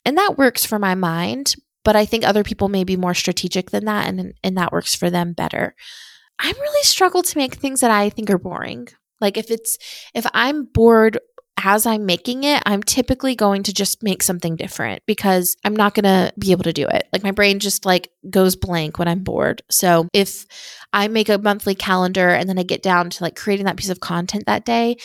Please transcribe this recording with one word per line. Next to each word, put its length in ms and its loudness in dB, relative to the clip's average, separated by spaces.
And 100 0
that 220 2
works 260 2
for 140 -2
my 160 0
mind, 600 -2
but 140 4
I 80 4
think 200 -2
other 200 4
people 240 -2
may 160 -2
be 120 -2
more 180 -2
strategic 560 -4
than 160 -4
that, 200 -2
and, 280 -6
and 140 -2
that 120 -2
works 240 -2
for 140 -2
them 240 -2
better. 420 -4
I 120 -4
really 320 -2
struggle 400 2
to 160 -4
make 160 -2
things 260 -4
that 100 4
I 200 2
think 180 -6
are 80 4
boring. 520 -8
Like, 200 -2
if 120 -6
it's, 280 -4
if 200 -4
I'm 300 0
bored 540 6
as 240 2
I'm 180 0
making 400 -2
it, 220 2
I'm 160 0
typically 520 -2
going 280 0
to 100 -2
just 300 -4
make 200 -2
something 340 -2
different 500 -8
because 580 2
I'm 100 -2
not 200 2
gonna 440 4
be 140 2
able 120 2
to 80 0
do 140 -2
it. 280 -2
Like, 80 -4
my 80 -2
brain 300 2
just, 260 -4
like, 240 2
goes 280 4
blank 420 -4
when 100 -2
I'm 120 0
bored. 500 -2
So 420 4
if 340 0
I 160 2
make 220 0
a 80 4
monthly 360 0
calendar 540 2
and 180 2
then 120 -2
I 40 0
get 200 -4
down 260 2
to, 160 -8
like, 120 -6
creating 280 -2
that 140 -2
piece 120 -6
of 100 -6
content 460 -4
that 200 -2
day 380 0